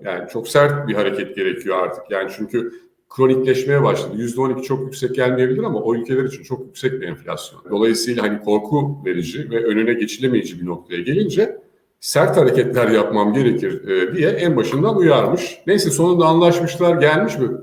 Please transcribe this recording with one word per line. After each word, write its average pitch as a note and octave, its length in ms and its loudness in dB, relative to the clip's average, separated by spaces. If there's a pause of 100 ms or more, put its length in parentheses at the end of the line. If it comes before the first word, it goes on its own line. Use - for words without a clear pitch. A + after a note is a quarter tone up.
Yani F2+ 280 -8
çok A2+ 160 -8
sert C#3+ 400 2
bir G#2+ 60 -2
hareket G2+ 420 -2
gerekiyor F#2+ 460 -2
artık. F2 280 -6
Yani G2 260 -4
çünkü A2+ 360 -4 (360)
kronikleşmeye C3 720 2
başladı. G2+ 340 0
Yüzde A#2+ 240 -4
on C3 100 0
iki B2+ 120 -4
çok C3+ 180 -4
yüksek C3 340 -6
gelmeyebilir B2+ 480 0
ama D#3 180 -4
o A2+ 140 0
ülkeler B2+ 300 -2
için - 180 -8
çok B2 180 -8
yüksek B2+ 320 -6
bir F#2 160 -8
enflasyon. - 520 -10 (100)
Dolayısıyla A2+ 520 0
hani G#2 180 -2
korku C#3 640 0
verici F2+ 460 -6
ve A2+ 140 -2
önüne A2+ 300 2
geçilemeyici A2+ 680 -2
bir F2 60 -6
noktaya F2 340 -8
gelince E3+ 600 0 (400)
sert D3 360 2
hareketler B2 520 4
yapmam G#2+ 440 2
gerekir, A2 560 0
e, F#2 280 0
diye D#3+ 120 2
en E3+ 280 0
başından D3+ 400 0
uyarmış. D3+ 680 2
Neyse F#3+ 240 2
sonunda E3 360 4
anlaşmışlar, E3+ 680 4
gelmiş D#3 420 2
mi? B2+ 100 0 (140)